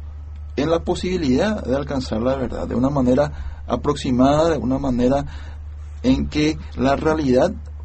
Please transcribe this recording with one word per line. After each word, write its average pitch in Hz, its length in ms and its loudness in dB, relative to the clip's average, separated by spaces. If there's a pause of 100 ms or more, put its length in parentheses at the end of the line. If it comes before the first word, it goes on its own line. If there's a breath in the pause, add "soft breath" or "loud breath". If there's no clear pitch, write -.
(560)
en 147 140 0
la 165 100 2
posibilidad 180 840 0
de 123 120 0
alcanzar 139 460 -4
la 131 140 0
verdad 110 300 -4
de 104 80 -4
una 127 160 2
manera 139 760 0
aproximada, 139 840 2
de 151 80 0
una 127 200 0
manera 131 460 2 (800 loud breath)
en 139 260 2
que 151 300 0 (180 loud breath)
la 131 180 2
realidad 147 560 4 (340)